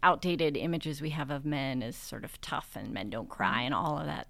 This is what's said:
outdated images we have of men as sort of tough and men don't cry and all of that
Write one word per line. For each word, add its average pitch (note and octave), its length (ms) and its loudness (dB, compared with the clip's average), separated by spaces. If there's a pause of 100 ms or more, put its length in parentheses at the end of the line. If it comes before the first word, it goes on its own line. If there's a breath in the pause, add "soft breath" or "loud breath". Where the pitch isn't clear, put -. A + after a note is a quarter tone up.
outdated E3+ 520 4
images D#3 460 -2
we D#3 80 -2
have D3 220 -2
of C#3+ 120 -2
men C3+ 400 0
as A#2+ 140 -6
sort - 260 -10
of - 160 -12
tough - 360 -4
and G#2 180 -6
men G#2 160 -4
don't A2 200 -4
cry - 340 2
and C3+ 100 0
all D3 240 2
of D#3 80 -4
that - 240 -4